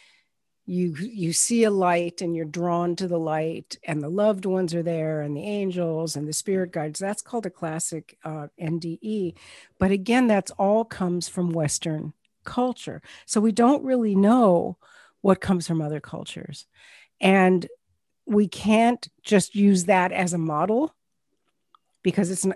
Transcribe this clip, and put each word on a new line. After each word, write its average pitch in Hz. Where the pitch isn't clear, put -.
you, 180
you 185
see 233
a 214
light 175
and 170
you're 160
drawn 170
to 185
the 170
light 160
and 151
the 147
loved 202
ones 185
are 170
there 156
and 147
the 143
angels 175
and 147
the 156
spirit 185
guides. 156
That's 196
called 220
a -
classic, 160
uh, 156
N 165
D 165
E. 214
But 190
again, 226
that's 202
all 208
comes 180
from 175
Western 156
culture. 247
So -
we 220
don't 233
really 240
know 196
what 190
comes 180
from 160
other 151
cultures. -
And 185
we 208
can't 226
just 202
use 202
that 185
as 180
a 175
model 175
because 185
it's 190
n-, 190